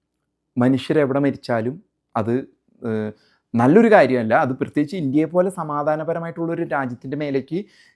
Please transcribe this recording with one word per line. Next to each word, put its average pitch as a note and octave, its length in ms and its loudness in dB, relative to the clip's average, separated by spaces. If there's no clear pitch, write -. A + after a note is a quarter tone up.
മനുഷ്യരെവിടെ C3 640 2
മരിച്ചാലും B2+ 560 -2
അത്, A2+ 200 -2
ഏഹ്, A2 280 -4
നല്ലൊരു D3 360 6
കാര്യമല്ല. B2+ 440 4
അത് C#3 180 2
പ്രത്യേകിച്ച് D3 440 -4
ഇന്ത്യയെ D3+ 300 0
പോലെ F3+ 240 0
സമാധാനപരമായിട്ടുള്ളൊരു E3 1160 -4
രാജ്യത്തിൻ്റെ C3+ 480 -6
മേലേക്ക് C#3+ 420 -4